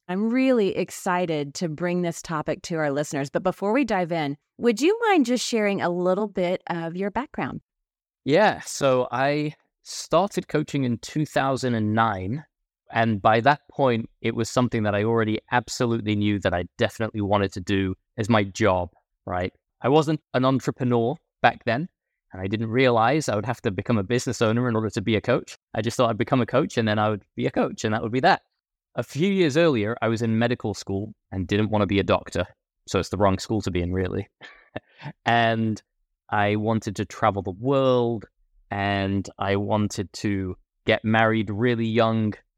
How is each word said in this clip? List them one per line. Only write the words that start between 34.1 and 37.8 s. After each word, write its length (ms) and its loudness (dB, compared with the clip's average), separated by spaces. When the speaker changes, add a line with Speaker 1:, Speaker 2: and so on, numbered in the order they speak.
Speaker 2:
<laughs> 500 -16
And 580 2
I 280 0
wanted 400 -2
to 100 -4
travel 340 0
the 120 -6
world, 760 0